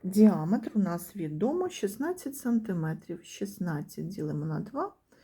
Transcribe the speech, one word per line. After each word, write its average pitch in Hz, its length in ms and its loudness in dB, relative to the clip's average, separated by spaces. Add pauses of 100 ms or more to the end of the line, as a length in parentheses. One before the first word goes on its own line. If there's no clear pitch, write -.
Діаметр 190 680 6
у 220 60 2
нас 170 360 -2
відомо — 202 540 0
шістнадцять 269 680 -4
сантиметрів. 175 880 -2
Шістнадцять 175 840 -6
ділимо 151 380 -4
на 156 140 -2
два, 285 360 -6 (280)